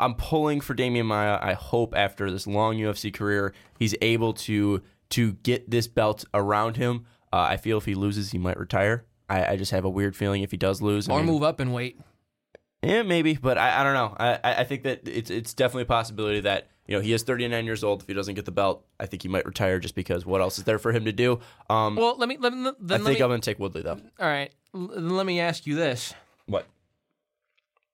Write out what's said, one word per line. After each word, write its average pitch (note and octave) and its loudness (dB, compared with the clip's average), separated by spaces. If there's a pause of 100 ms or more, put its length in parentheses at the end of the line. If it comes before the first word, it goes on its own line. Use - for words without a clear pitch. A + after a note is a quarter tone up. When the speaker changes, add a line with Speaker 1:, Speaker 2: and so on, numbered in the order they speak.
Speaker 1:
I'm B2 2
pulling D3+ 0
for C#3 -6
Damian B2 2
Maia. G#2 2
I F#2+ 0
hope A#2 0
after G2 0
this G2 -6
long A2 2
U G#2+ 0
F F#2+ -6
C G#2 -6
career, G2+ 0 (240)
he's A2 2
able A2+ 2
to, G2+ 0 (280)
to A2+ 2
get B2 -2
this A#2 2
belt G#2+ 0 (100)
around G#2 0
him. B2 -2 (280)
Uh, - 0 (140)
I G2 0
feel A2 -2
if - -4
he G2+ -2
loses, G2+ -2
he F2+ -4
might F2+ -2
retire. G#2 0 (240)
I, F#2+ 2
I G2 0
just F#2+ -4
have F#2+ 0
a F#2+ 2
weird G2 -2
feeling G2 0
if G2 -4
he F#2 -6
does F#2+ 0
lose. G#2 0
I B2+ 0
Speaker 2:
Or C#3 2
Speaker 1:
mean D#3+ 2
Speaker 2:
move D3+ 2
up D#3 0
and B2+ 0
wait. B2 -6 (840)
Speaker 1:
Yeah, G#3+ 4
maybe, E3 4
but B2 2
I, B2 4
I C#3 4
don't C#3 2
know. A2+ 0
I, A#2 2 (100)
I, A#2+ 2
I B2 2
think C3 -6
that C3 -4
it's, - -6
it's A#2 -6
definitely B2+ 0
a A#2 -4
possibility A2 0
that, G2 0 (180)
you G2+ -2
know, G2 0
he A2 2
is A2+ 2
thirty-nine A#2+ -2
years A2 -4
old. G2+ 0
If - -18
he G2+ -6
doesn't G2 -4
get G2+ -8
the F#2+ -8
belt, G2 0 (120)
I - -8
think F#2+ -10
he F#2 -8
might F#2+ 0
retire F#2+ 0
just F2 -6
because F2+ -4
what F#2+ 0
else F#2 0
is G2 -12
there A2 2
for A2+ 0
him A2+ 0
to A2 0
do? A#2+ 2 (280)
Um, G#2+ 2
Speaker 2:
Well, A#3 2
let A#3+ 0
me, C4 -6
let B3 0
me, B3+ -8 (220)
then E3+ 0
Speaker 1:
I - -6
Speaker 2:
let - -6
Speaker 1:
think C3 2
Speaker 2:
me C3 4
Speaker 1:
I'm B2 4
gonna A#2+ 0
take G#2+ -4
Woodley, F2+ -6
though. F2+ -6 (180)
Speaker 2:
All F3+ -2
right. C#3+ -2 (240)
L-, F#3 -10
let F3+ -4
me F3 0
ask E3+ -2
you D3 -2
this. C#3 -2 (320)
Speaker 1:
What? F#2+ -4 (1300)